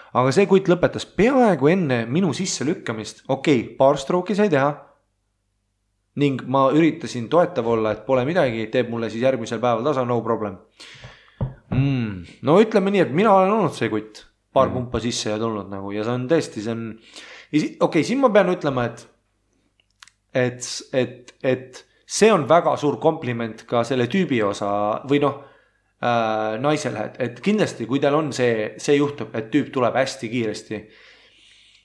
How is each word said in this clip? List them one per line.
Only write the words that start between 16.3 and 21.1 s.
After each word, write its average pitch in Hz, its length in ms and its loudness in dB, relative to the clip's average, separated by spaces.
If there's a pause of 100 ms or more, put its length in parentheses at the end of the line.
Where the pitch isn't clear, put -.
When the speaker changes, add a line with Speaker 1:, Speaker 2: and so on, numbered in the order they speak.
Speaker 1:
see 110 120 -6
on, 113 260 -10 (520)
isi-, 156 280 0
okei, 156 260 2
siin 233 160 -2
ma 269 80 4
pean 196 240 4
ütlema, 139 320 -2
et, 117 220 -8 (1300)
et, 123 260 -2 (300)
et, 123 420 -4 (100)